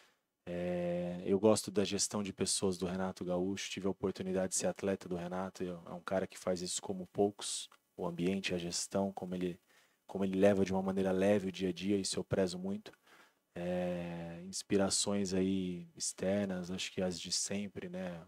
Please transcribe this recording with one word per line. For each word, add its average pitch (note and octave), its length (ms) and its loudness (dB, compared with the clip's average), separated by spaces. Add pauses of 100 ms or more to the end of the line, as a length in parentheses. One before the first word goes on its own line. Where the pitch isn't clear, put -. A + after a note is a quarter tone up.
(460)
É, F2+ 800 -2
eu F#2+ 120 6
gosto G#2+ 320 6
da G2 140 2
gestão G2 380 0
de F#2+ 100 -4
pessoas F#2+ 460 0
do F#2 80 -2
Renato F#2 360 -2
Gaúcho, F#2 480 0
tive - 160 -4
a - 40 4
oportunidade F#2 640 0
de - 40 -2
ser - 120 2
atleta G3 380 -2
do F2+ 100 -2
Renato, F#2 460 -4
e - 60 -2
é F2 240 -8
um F2 80 -10
cara F#2+ 260 0
que - 120 -18
faz F2+ 240 0
isso - 180 -4
como F#2 280 -6
poucos, - 600 0 (260)
o F#2 120 -4
ambiente, F2+ 480 0
a F2+ 40 0
gestão, G2 540 -2
como F#2 220 -6
ele, F2+ 260 -2 (460)
como G2 180 -2
ele - 140 2
leva G3 260 8
de F3+ 80 2
uma - 80 2
maneira F#2+ 320 2
leve F#2+ 360 4
o F2+ 40 -2
dia F#2 160 -2
a F2 40 0
dia, G2 260 0
isso F#2+ 200 -2
eu F#2 60 -2
prezo F#2 340 0
muito. G2 320 -6 (680)
É, F3 840 -4
inspirações G2+ 880 2
aí F#2 600 0
externas, - 760 -2
acho - 220 -4
que F#2+ 100 -2
as F2+ 180 0
de F2+ 120 -6
sempre, G2+ 560 -4
né? F2 400 -8